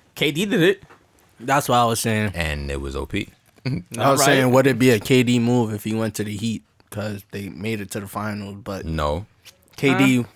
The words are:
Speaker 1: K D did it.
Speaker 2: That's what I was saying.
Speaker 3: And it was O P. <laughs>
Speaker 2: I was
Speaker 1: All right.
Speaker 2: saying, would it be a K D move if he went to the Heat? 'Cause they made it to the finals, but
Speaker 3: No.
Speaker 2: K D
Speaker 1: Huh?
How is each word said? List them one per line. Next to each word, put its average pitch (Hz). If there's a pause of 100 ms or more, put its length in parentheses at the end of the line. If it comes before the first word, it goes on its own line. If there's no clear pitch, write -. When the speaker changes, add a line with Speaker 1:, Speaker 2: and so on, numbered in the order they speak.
(160)
Speaker 1:
K 151
D 170
did 202
it. 190 (560)
Speaker 2:
That's 135
what 123
I 120
was 113
saying. 107
Speaker 3:
And 76
it 69
was 69
O 69
P. - (180)
<laughs> -
Speaker 2:
I 127
was 170 (160)
Speaker 1:
All 113
right. 139
Speaker 2:
saying, 135
would 131
it 127
be 127
a 107
K 127
D 123
move 117
if 104
he 110
went 110
to 107
the 104
Heat? 113 (300)
'Cause 104
they 98
made 104
it 95
to 110
the 101
finals, 104
but 98
Speaker 3:
No. 80 (520)
Speaker 2:
K 139
D 131
Speaker 1:
Huh? 120 (120)